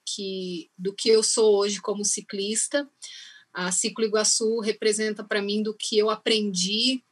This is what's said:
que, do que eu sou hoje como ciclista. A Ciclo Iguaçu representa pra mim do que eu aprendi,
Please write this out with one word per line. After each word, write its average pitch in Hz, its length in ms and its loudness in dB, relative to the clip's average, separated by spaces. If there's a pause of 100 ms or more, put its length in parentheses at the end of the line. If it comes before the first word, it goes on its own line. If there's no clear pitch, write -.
que, 185 720 -8
do 185 160 -6
que - 160 -4
eu 220 140 8
sou 220 360 6
hoje 202 220 0
como 202 240 -4
ciclista. 214 840 -2 (640)
A 180 180 -4
Ciclo 220 340 -2
Iguaçu 214 560 2
representa 214 640 0
pra 214 180 -2
mim 208 220 0
do 214 120 -4
que - 220 -4
eu 214 140 4
aprendi, 214 1000 0